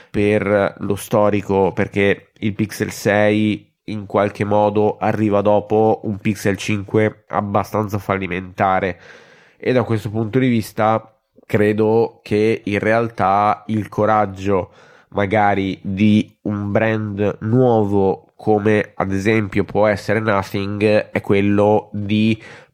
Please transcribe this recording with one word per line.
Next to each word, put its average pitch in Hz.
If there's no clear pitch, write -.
per 104
lo 98
storico, 98
perché 98
il 107
Pixel 101
sei 107
in 104
qualche 101
modo 104
arriva 104
dopo 104
un 101
Pixel 101
cinque 107
abbastanza 101
fallimentare, 95
e -
da 123
questo 110
punto 110
di 131
vista 110
credo 107
che 107
in 101
realtà 104
il 107
coraggio 101
magari 101
di 104
un 101
brand 107
nuovo 107
come 107
ad 95
esempio 101
può 101
essere 104
Nothing 104
è 104
quello 104
di 107